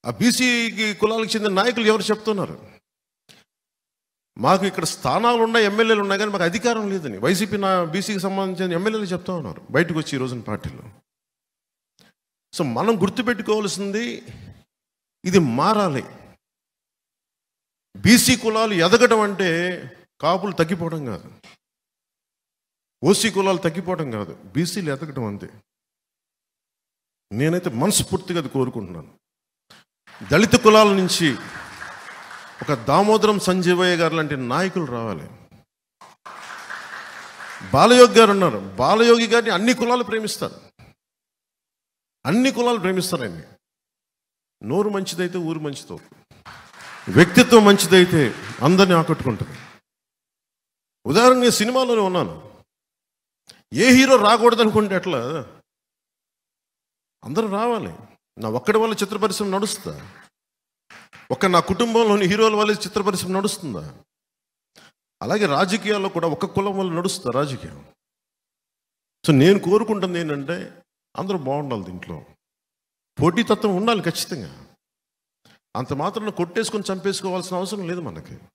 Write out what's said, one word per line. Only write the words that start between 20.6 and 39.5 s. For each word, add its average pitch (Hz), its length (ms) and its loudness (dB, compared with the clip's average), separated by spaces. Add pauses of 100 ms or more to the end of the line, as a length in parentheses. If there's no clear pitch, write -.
కాదు, - 360 -12 (1600)
ఓసీ 202 260 4
కులాలు 190 280 0
తగ్గిపోవడం 160 520 -4
కాదు, 104 240 -8
బీసీలు 170 580 -4
ఎదగడం 135 320 -8
అంతే. 98 240 -8 (1800)
నేనైతే 160 380 -2
మనస్ఫూర్తిగా 175 680 -2
అది 139 100 -6
కోరుకుంటున్నాను. 101 680 -6 (1120)
దళిత 196 220 4 (100)
కులాల 214 240 8
నుంచి 170 480 0 (1300)
ఒక 147 100 -4
దామోదరం 196 680 2
సంజీవయ్య 180 560 2
గారు 165 180 0
లాంటి 151 220 -4
నాయకులు 160 480 -4
రావాలి. 113 420 -8 (2500)
బాలయోగి 220 480 8
గారు 220 120 8
ఉన్నారు, 175 280 2
బాలయోగి 214 680 2
గారిని 226 240 2